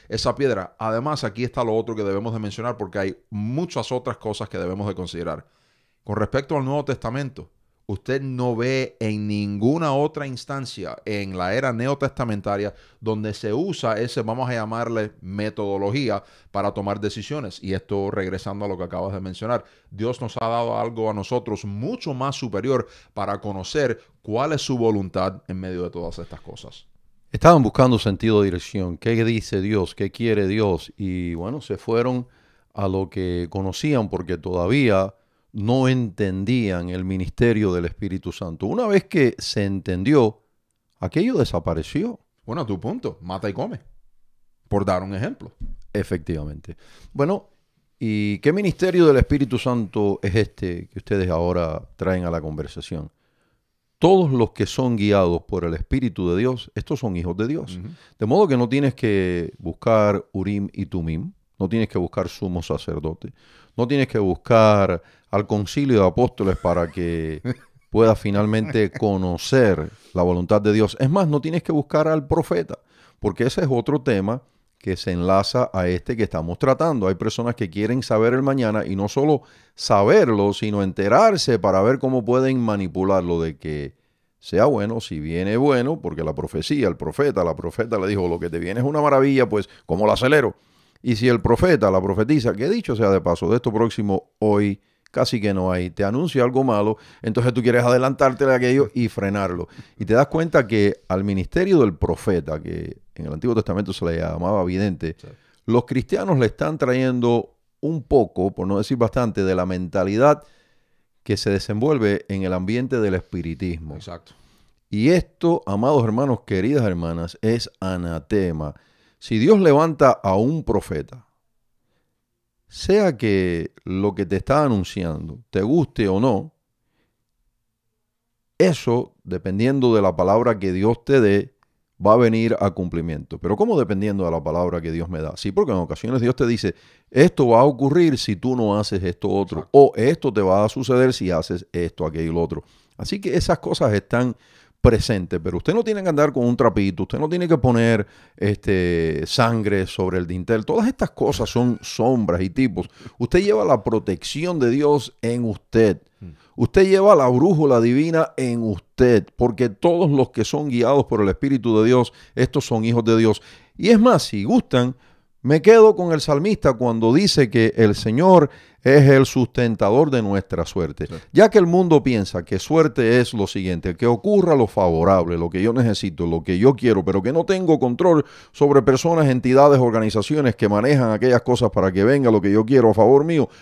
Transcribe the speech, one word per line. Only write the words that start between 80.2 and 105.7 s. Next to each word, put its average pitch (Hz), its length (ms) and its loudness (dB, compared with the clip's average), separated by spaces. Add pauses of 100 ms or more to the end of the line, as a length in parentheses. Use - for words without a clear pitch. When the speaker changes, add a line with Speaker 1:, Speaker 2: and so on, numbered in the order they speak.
Speaker 2:
sino 104 300 -4
enterarse 117 800 2
para 95 220 2
ver 123 180 2
cómo 131 240 -2
pueden 131 340 0
manipularlo 95 800 -2
de 80 180 -6
que 73 360 -10 (460)
sea - 240 0
bueno, 113 360 -2
si 82 200 -10
viene 87 360 -4
bueno, 135 440 0
porque 80 240 -8
la 78 100 -4
profecía, 123 540 -4
el 85 80 -4
profeta, 95 480 -2
la 82 100 -2
profeta 107 460 -6
le 92 80 -2
dijo, 98 180 -2
"Lo 85 140 -2
que 87 100 -6
te 82 80 -6
viene 92 220 -6
es 127 60 0
una 151 140 -2
maravilla, 135 480 2
pues, 101 200 -4 (180)
¿cómo 90 180 -2
lo 107 80 4
acelero?". 127 440 2 (440)
Y 120 140 0
si 110 140 0
el 120 120 4
profeta, 110 480 4
la 95 140 2
profetisa, 110 500 0
que 107 160 -4
dicho 202 280 -4
sea 104 140 2
de 95 100 4
paso, 85 300 -2
de 113 60 4
esto 123 160 -2
próximo 107 680 -2
hoy 104 400 0 (320)
casi 123 300 -2
que 101 100 -2
no 92 180 -2
hay, 90 200 -4
te 101 140 -4
anuncia 127 380 -2
algo 131 220 0
malo, 107 320 0 (240)
entonces 117 320 -2
tú 120 100 -2
quieres 120 220 2
adelantarte 131 640 2
de 131 80 4
aquello 123 400 2
y 120 140 -2
frenarlo. 98 600 -4 (300)
Y 107 80 -8
te 107 80 2
das 135 140 4
cuenta 160 380 0
que 101 400 0
al 95 160 -2
ministerio 143 580 0
del 107 140 4
profeta, 80 680 -4
que 82 400 -12 (140)
en 80 100 -12
el 71 80 -10
Antiguo 117 200 -2
Testamento 98 380 -2
se - 140 -6
le 85 140 -2
llamaba 87 440 -2
vidente, 90 560 -4
Speaker 1:
Sí. - 80 -20 (380)
Speaker 2:
los 117 180 2